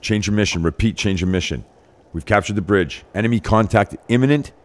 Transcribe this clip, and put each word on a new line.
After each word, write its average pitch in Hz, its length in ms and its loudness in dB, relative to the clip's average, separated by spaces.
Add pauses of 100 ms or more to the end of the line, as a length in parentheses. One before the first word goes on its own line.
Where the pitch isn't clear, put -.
Change 107 260 -2
your 101 80 -2
mission. 98 280 0
Repeat, 82 340 0
change 98 240 -2
your 90 100 -2
mission. 87 340 -2 (480)
We've 82 140 -10
captured 104 300 0
the 104 60 -2
bridge. 90 420 0 (100)
Enemy 113 260 0
contact 107 560 2 (120)
imminent. 131 440 2 (120)